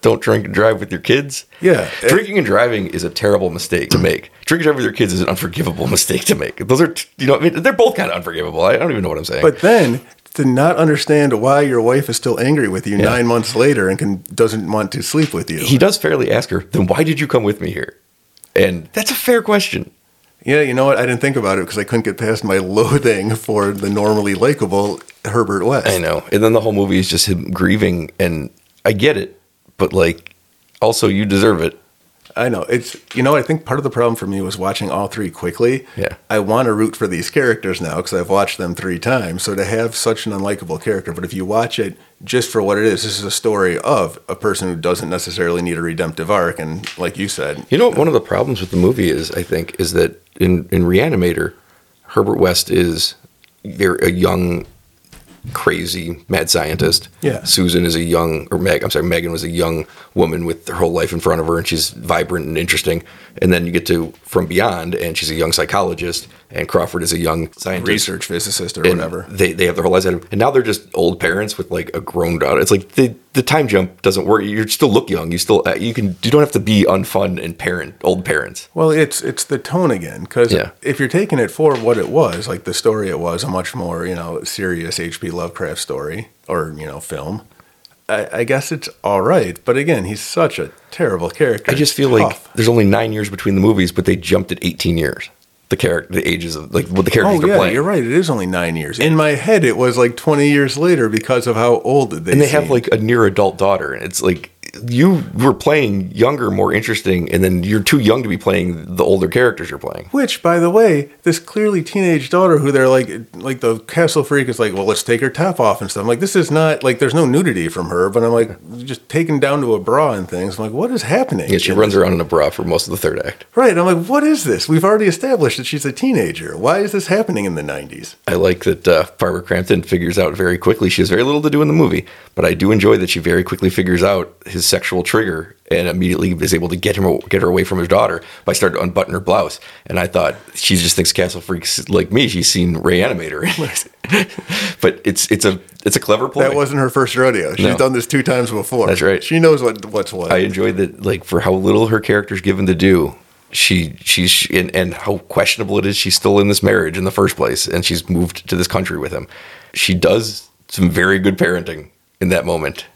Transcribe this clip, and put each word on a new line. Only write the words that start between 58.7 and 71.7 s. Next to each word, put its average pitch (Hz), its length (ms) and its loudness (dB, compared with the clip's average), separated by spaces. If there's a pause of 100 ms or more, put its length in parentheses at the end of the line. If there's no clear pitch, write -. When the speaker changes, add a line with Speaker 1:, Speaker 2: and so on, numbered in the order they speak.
Speaker 1:
I'm - 80 -4
sorry, 78 140 0
Megan 85 260 -2
was 80 120 -6
a 85 60 -6
young 82 360 -2 (280)
woman 85 320 0
with 82 220 -6
her 87 80 -10
whole 87 160 0
life 82 200 -2
in 85 80 -4
front 82 220 0
of 78 60 -2
her, 82 100 0
and - 100 -4
she's 80 220 -2
vibrant 82 560 -4
and 80 120 -4
interesting. 85 460 -2 (380)
And 90 100 4
then 87 140 2
you 85 60 -4
get 85 160 -2
to 85 260 -2 (100)
From 90 220 -2
Beyond, 87 500 -2
and 82 220 -6
she's 78 140 -4
a 80 40 -6
young 80 160 0
psychologist. 87 760 -2 (260)
And 80 140 -6
Crawford 85 360 -2
is 82 100 -4
a 82 60 -2
young 82 340 -2
scientist. 92 340 -6
Speaker 2:
Research 101 380 -4
physicist 87 520 -6
or 82 80 -8
Speaker 1:
And 90 120 4
Speaker 2:
whatever. 82 320 -6
Speaker 1:
they, 92 240 0
they 92 120 0
have 85 100 0
their 85 80 -2
whole 90 100 2
lives 95 120 4
ahead 90 100 0
of 85 60 -6
them. - 100 -20
And 101 80 -4
now 127 120 4
they're 135 100 4
just 110 320 -4
old 90 260 0
parents 98 380 -2
with, 92 140 -8